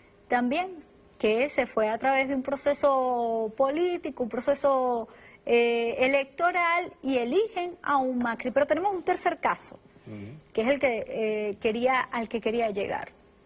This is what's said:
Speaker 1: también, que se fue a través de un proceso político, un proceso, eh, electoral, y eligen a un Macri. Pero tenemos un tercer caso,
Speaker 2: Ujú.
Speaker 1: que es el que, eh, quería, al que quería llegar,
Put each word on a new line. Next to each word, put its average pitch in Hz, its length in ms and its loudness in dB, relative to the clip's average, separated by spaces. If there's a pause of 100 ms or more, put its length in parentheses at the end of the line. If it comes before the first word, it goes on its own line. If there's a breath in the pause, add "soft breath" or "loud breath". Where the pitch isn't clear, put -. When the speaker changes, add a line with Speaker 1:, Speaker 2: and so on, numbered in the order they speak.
(280 loud breath)
Speaker 1:
también, 285 480 0 (420)
que 233 320 2
se 254 160 0
fue 214 240 0
a 226 80 -2
través 269 300 2
de 277 80 0
un 262 80 -2
proceso 254 1120 0
político, 302 680 0
un 226 60 -4
proceso, 254 760 0 (380 loud breath)
eh, 233 540 2
electoral, 339 1000 2
y 262 160 0
eligen 349 640 0
a 285 160 0
un 262 220 0
Macri. 240 320 -4
Pero 277 160 2
tenemos 339 280 0
un 349 80 -6
tercer 359 360 0
caso, - 400 -4 (260)
Speaker 2:
Ujú. 107 320 -14 (160)
Speaker 1:
que 220 80 0
es 220 60 2
el 277 120 2
que, 247 280 0
eh, 214 520 -2
quería, 240 420 2
al 233 280 -6
que 226 120 -4
quería 226 280 0
llegar, - 400 -4 (360)